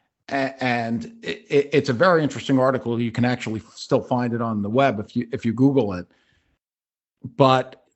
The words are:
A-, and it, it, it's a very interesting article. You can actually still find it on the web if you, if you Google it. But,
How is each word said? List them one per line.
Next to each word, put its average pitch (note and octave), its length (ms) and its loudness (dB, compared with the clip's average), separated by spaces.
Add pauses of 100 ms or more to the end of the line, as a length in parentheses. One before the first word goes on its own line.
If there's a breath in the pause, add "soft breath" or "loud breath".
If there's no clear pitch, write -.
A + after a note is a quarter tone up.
(280)
A-, C3+ 340 -4
and A#2 440 -2 (160)
it, - 260 -10
it, C#3 240 2
it's D3 160 2
a C3+ 60 0
very E3+ 280 4
interesting C3+ 360 0
article. B2+ 420 0
You A#2 120 -2
can A#2 120 0
actually A2 380 -2 (120)
still - 280 -2
find B2 320 -2
it A#2 80 -4
on A2 200 -4
the G2+ 60 -4
web A#2+ 320 0
if - 160 -8
you, A#2+ 160 -4
if A#2 140 -6
you A2+ 60 0
Google B2 420 2
it. F2 120 -8 (1300)
But, C3 600 2